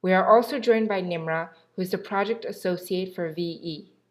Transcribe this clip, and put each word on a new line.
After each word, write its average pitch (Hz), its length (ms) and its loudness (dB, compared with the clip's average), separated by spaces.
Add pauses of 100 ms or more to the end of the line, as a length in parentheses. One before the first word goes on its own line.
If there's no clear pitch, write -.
We 185 100 2
are 185 140 4
also 240 320 6
joined 226 300 2
by 202 120 -2
Nimra, 165 480 -4 (260)
who 190 60 -8
is 185 120 -2
the 190 40 -2
Project 202 480 -2
Associate 185 720 -4
for 170 180 -6
V 165 80 -8
E. 165 520 -8 (180)